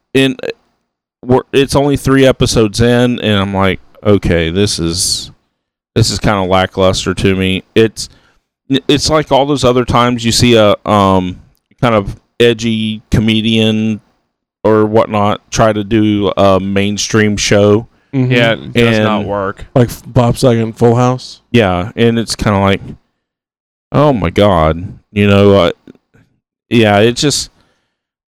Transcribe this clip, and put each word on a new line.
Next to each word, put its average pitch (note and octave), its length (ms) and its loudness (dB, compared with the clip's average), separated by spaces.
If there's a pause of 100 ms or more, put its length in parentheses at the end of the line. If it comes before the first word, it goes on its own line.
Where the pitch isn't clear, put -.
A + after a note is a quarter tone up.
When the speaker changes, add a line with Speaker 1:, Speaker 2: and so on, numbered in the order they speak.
(140)
Speaker 1:
and, C3+ 280 0
uh, - 60 -6 (760)
we're, B2 180 -2 (100)
it's C3+ 220 0
only C#3 220 0
three C3+ 300 0
episodes A2+ 540 0
in, A#2+ 400 2
and G#2 200 0
I'm G2 140 -4
like, F#2+ 260 -2 (240)
"Okay, F2 460 0
this G2+ 280 -2
is, E2+ 520 -6 (640)
this A2 160 2
is G2+ 80 -6
kinda G2+ 240 -2
lackluster F#2 720 0
to G2 200 0
me." F#2+ 300 -4 (100)
It's, A2+ 340 0 (600)
it's C3+ 420 -2
like D#3 220 0
all C3+ 140 2
those C#3+ 180 -2
other B2 200 2
times A#2+ 400 0
you A2+ 80 0
see A#2+ 220 2
a, G#2+ 220 4 (120)
um, F#2+ 520 0 (400)
kind A#2+ 140 2
of G#2+ 260 -4 (180)
edgy A2 720 -2
comedian A2 880 0 (640)
or G#2+ 220 4
whatnot G#2+ 640 -2
try A2 220 2
to G#2 120 -4
do G#2 520 0
a F#2+ 240 2
mainstream G2+ 760 -2
show. G#2 520 2 (240)
Speaker 2:
Mm-hmm. B2+ 200 -2
Speaker 3:
Yeah, A#2 200 2
it C3+ 200 -8
does A#2 280 2
not G#2+ 200 0
Speaker 1:
And G2 80 -8
Speaker 3:
work. G2+ 460 -6
Speaker 2:
Like B2 160 2
F-, - 160 -16
Bob A#2+ 320 0
Saget A#2 240 2
and A2+ 140 -6
Full A#2 200 2
House? B2 540 -4
Speaker 1:
Yeah, F#2+ 460 0
and A#2 220 2
it's A2 180 -6
kinda G#2 240 -2
like, G2 200 0 (1120)
"Oh C#3+ 200 2
my F#2 180 -2
God." F2+ 680 0 (120)
You G#2 180 0
know, G2+ 260 4
uh, F2 160 4 (1000)
yeah, G#2+ 320 2
it's A#2+ 200 0
just, - 300 -4 (800)